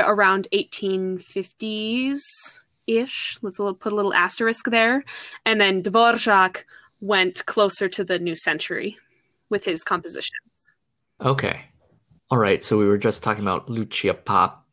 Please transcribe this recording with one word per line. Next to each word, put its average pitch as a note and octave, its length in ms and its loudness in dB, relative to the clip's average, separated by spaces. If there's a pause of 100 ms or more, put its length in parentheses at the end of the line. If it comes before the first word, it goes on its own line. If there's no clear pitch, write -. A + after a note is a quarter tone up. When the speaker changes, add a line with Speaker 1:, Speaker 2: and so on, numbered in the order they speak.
Speaker 1:
around G3 460 4
eighteen F#3+ 680 -2
fifties-ish. A3+ 2250 -6
Let's G3+ 180 -8
a G3+ 40 -2
little, G3 120 -2
put G#3 180 -6
a - 20 -2
little G3+ 180 0
asterisk A3+ 560 0
there. A#3 340 2 (420)
And A3+ 140 2
then F#3+ 240 2
Dvorak G#3 800 4 (380)
went F#3+ 440 0
closer G3+ 440 2
to F#3+ 140 -4
the F3+ 160 -2
new F3 160 -4
century - 640 -4 (520)
with G3+ 160 -4
his E3 180 -2
compositions. - 560 -6 (840)
Speaker 2:
Okay. C3 400 -2 (680)
All B2+ 80 4
right. G2+ 260 4
So A2 140 2
we G#2 100 4
were G#2 100 4
just G#2 260 -2
talking G#2+ 200 -2
about F#2 260 -2
Lucia G#2+ 440 -2
Pop - 600 0